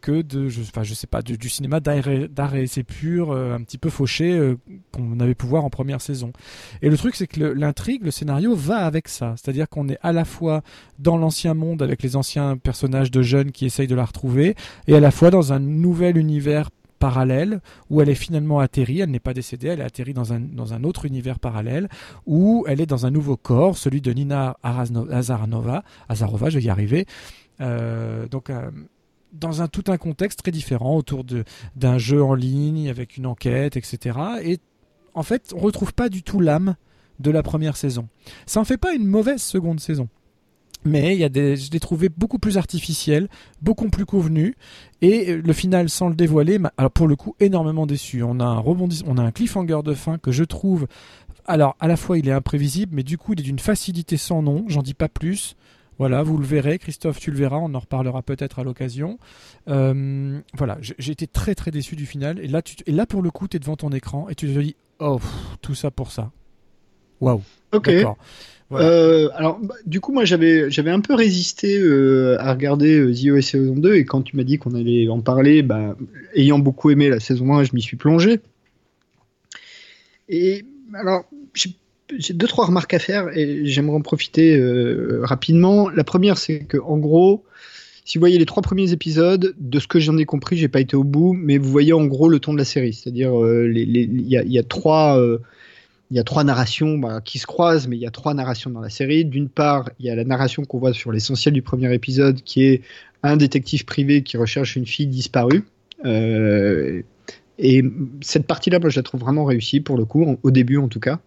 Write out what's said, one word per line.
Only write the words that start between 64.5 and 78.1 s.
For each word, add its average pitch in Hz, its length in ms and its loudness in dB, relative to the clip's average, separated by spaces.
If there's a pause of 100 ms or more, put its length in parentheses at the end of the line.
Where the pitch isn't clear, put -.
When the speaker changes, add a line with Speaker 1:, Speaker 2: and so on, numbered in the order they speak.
Speaker 1:
dis, « 147 140 -4 (240)
Oh, 147 200 -2
pff, - 120 -8 (320)
tout 139 120 -6
ça 139 160 -6
pour 127 220 -10
ça. » 110 180 -10 (920)
Waouh. 123 220 0 (300)
Speaker 2:
Ok. 214 180 2
Speaker 1:
D'accord. 175 280 2 (500)
Voilà. 135 180 2
Speaker 2:
Euh, 165 500 6
alors, 165 260 -2
bah, 202 140 -8 (100)
du 175 140 -4
coup, 269 120 -8
moi, 262 120 2
j'avais, 165 440 4
j'avais 147 220 -2
un 190 100 2
peu 240 140 0
résisté, 202 640 2
euh, 135 640 6
à 135 120 0
regarder, 143 460 4
euh, 123 160 4
The 135 160 2
O 143 60 6
S 135 140 2
saison 131 260 2
deux, 175 180 4
et 160 100 6
quand 135 180 -2
tu 131 140 -6
m'as 131 60 0
dit 135 160 0
qu'on 123 160 -6
allait 120 340 2
en 113 120 -2
parler, 135 420 4
bah, 107 340 -2 (380)
ayant 143 240 4
beaucoup 139 320 2
aimé 143 180 6
la 120 120 2
saison 127 340 0
un, 143 80 6
je 127 120 2
m'y 120 80 0
suis 117 140 -8
plongé. 170 440 4 (1900)